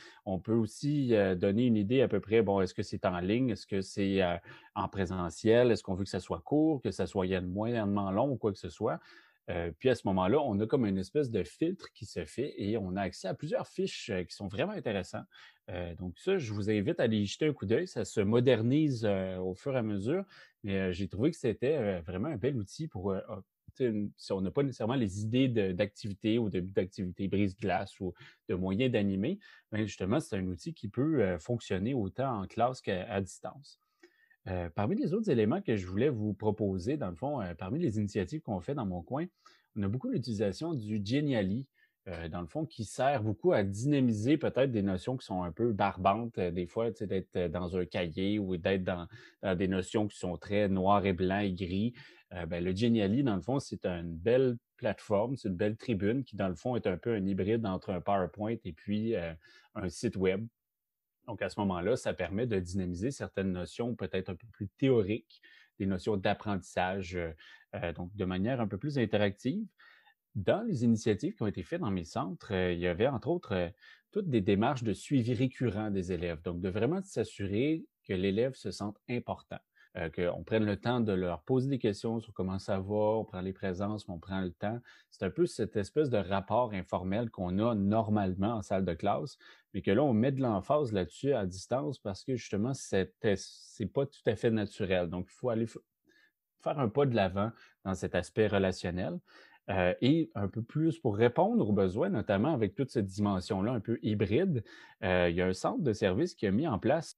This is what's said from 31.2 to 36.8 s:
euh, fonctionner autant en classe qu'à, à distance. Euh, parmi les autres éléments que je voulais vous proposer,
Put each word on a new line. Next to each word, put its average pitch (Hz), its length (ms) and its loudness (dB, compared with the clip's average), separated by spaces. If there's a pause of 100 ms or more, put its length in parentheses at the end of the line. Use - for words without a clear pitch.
euh, 90 160 0
fonctionner 117 560 -2
autant 113 460 -2
en 92 40 -4
classe 123 360 0
qu'à, 101 300 -2
à 98 80 0
distance. - 600 -10 (680)
Euh, 90 260 -4
parmi 113 220 0
les 226 180 0
autres 220 160 0
éléments 123 320 4
que 123 140 0
je 95 100 -2
voulais 101 240 2
vous 107 240 -2
proposer, 101 600 0